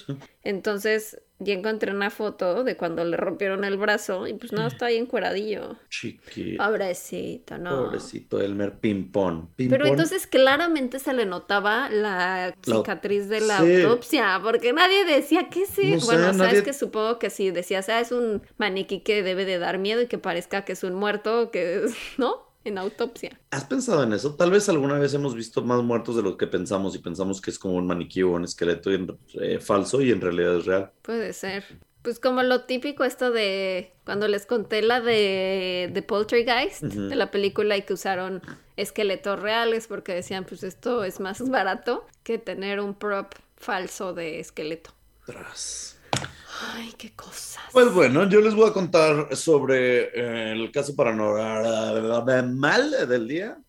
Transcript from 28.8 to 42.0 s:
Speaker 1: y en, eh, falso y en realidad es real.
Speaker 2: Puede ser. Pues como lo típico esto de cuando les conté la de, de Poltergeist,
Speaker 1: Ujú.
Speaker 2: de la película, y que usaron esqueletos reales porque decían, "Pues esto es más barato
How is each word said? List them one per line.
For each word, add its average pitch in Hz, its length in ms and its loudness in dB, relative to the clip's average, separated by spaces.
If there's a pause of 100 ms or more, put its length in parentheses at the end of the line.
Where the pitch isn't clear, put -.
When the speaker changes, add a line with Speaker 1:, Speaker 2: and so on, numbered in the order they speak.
Speaker 1:
y 95 40 2
en, 92 200 -4 (240)
eh, 92 200 -2
falso 104 420 0
y 131 100 4
en 95 80 2
realidad 87 380 2
es 85 80 -4
real. 95 260 0 (120)
Speaker 2:
Puede 220 300 -6
ser. 190 300 -8 (380)
Pues 233 180 -6
como 254 220 2
lo 254 200 2
típico 262 420 -4
esto 254 260 0
de 190 640 -2 (100)
cuando 202 240 -2
les 202 200 0
conté 214 340 0
la 233 180 4
de, 190 960 2
de 190 80 -2
Poltergeist, 240 840 0
Speaker 1:
Ujú. 104 240 -6
Speaker 2:
de 277 60 -6
la 196 140 0
película, 202 480 0
y 196 60 -4
que 202 100 -4
usaron 185 480 -4 (360)
esqueletos 202 600 -2
reales 226 460 0
porque 190 300 -8
decían, 190 300 -6
"Pues 190 180 -14
esto 220 400 -4
es 180 160 -6
más 208 280 -6
barato 247 600 0 (160)